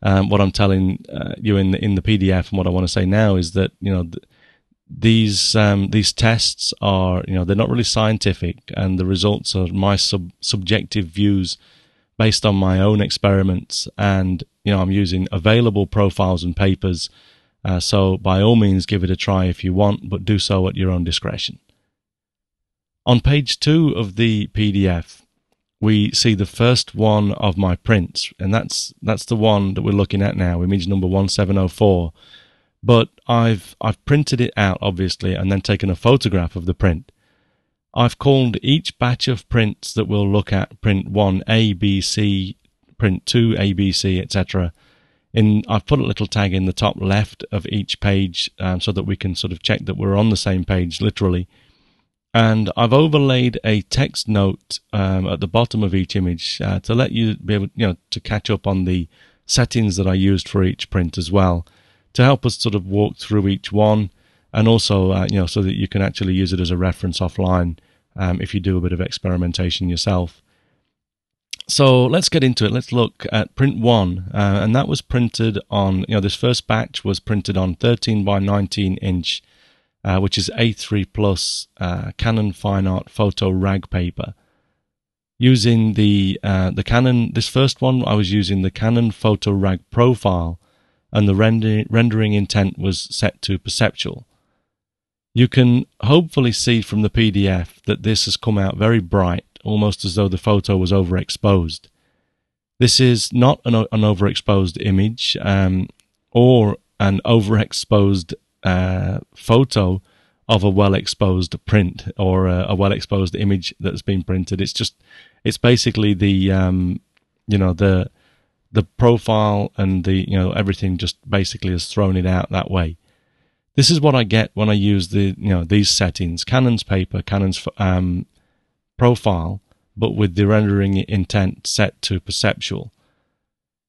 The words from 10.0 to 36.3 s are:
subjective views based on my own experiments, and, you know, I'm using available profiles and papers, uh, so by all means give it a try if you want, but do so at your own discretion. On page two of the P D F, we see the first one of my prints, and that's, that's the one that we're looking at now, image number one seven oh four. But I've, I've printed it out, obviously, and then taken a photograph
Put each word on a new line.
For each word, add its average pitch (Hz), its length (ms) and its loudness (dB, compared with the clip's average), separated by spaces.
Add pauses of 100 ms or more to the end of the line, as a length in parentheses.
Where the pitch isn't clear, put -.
subjective 98 640 -4
views 95 520 0 (600)
based 110 280 0
on 101 100 4
my 95 240 2
own 104 200 4
experiments, 98 880 0 (100)
and, 95 460 0 (200)
you 104 100 2
know, 95 80 2
I'm 92 100 0
using 95 400 0
available 104 560 2
profiles 92 560 0
and 87 120 -4
papers, 95 540 -2 (540)
uh, 92 160 -2
so 95 380 2
by 95 240 0
all 113 140 4
means 98 300 2
give 98 180 -2
it 92 60 0
a 92 60 0
try 95 300 0
if 90 180 -4
you 92 100 -2
want, 101 360 0
but 92 160 -6
do 107 140 2
so 95 280 0
at 92 80 -6
your 92 160 -2
own 87 120 -2
discretion. - 560 -6 (1500)
On 123 160 4
page 143 380 0
two 156 300 4
of 98 280 -4
the 110 300 0
P 104 240 -2
D 98 180 2
F, - 360 -6 (540)
we 107 320 2
see 113 240 2
the 98 100 -2
first 117 480 0
one 104 380 2
of 95 260 -2
my 92 180 0
prints, - 640 -2
and 98 160 -4
that's, - 480 -4
that's 110 240 -4
the 120 100 -2
one 104 380 2
that - 80 -4
we're 104 100 -2
looking 101 300 0
at 101 160 -2
now, 87 240 0
image 90 260 0
number 95 200 0
one 98 220 0
seven 98 280 0
oh 92 120 2
four. 90 440 2 (680)
But 113 260 4 (180)
I've, 117 520 0
I've 110 260 -4
printed 143 360 0
it 120 160 -2
out, 98 240 0
obviously, 92 540 -4
and 95 160 -2
then 98 100 0
taken 98 280 -2
a 90 60 -2
photograph 98 600 0